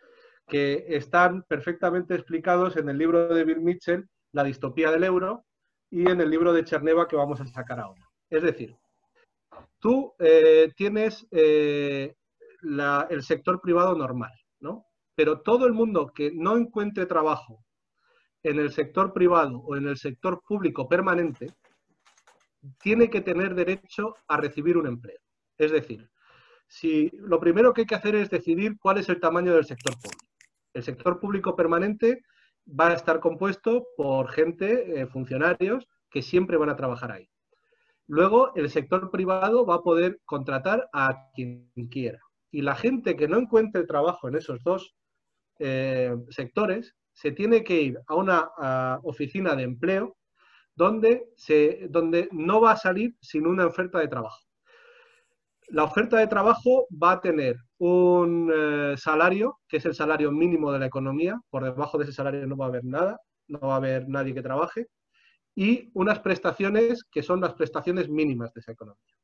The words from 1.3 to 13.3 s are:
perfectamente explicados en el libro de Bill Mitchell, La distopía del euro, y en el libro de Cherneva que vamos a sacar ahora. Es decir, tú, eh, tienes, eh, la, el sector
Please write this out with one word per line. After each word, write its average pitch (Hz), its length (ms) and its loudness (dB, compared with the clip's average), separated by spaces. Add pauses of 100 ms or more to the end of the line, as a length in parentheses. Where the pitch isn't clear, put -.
perfectamente 175 720 -4
explicados 180 600 0
en 151 120 -2
el 139 100 -4
libro 170 300 2
de 165 160 2
Bill 160 160 0
Mitchell, 175 480 -2 (240)
La 143 120 0
distopía 139 460 -2
del 165 140 2
euro, 185 400 -2 (460)
y 180 200 2
en 180 100 2
el 156 100 0
libro 170 220 2
de 165 120 2
Cherneva 160 440 0
que 160 80 -2
vamos 143 240 -2
a 135 60 -12
sacar 120 340 -12
ahora. 98 280 -16 (200)
Es 156 140 0
decir, 151 340 -4 (1040)
tú, 254 400 0
eh, 160 580 8
tienes, 214 540 -2
eh, 147 840 2 (480)
la, 143 480 -2
el 147 120 -4
sector 175 380 -2